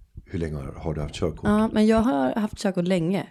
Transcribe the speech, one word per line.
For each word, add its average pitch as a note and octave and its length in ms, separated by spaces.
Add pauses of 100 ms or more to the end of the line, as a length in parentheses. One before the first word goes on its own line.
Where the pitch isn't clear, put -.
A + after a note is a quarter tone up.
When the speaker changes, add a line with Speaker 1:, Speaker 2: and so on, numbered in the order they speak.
(260)
Speaker 1:
Hur F2+ 140
länge D#2 160
har, C2+ 180
har D#2 200
du D2+ 80
haft D2+ 140
körkort? D#2+ 280
Speaker 2:
Ja, G#3+ 300
men G#3+ 140
jag A3 100
har C4 360
haft G#3+ 260
körkort F3+ 280
länge F3+ 440